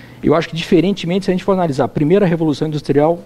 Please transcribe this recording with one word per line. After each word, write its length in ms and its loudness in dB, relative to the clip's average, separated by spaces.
Eu 100 2
acho 140 0
que, 80 -12
diferentemente, 680 0
se 60 -2
a 20 2
gente 100 -2
for 80 0
analisar 320 0
a 60 -2
primeira 360 2
revolução 440 0
industrial, 560 0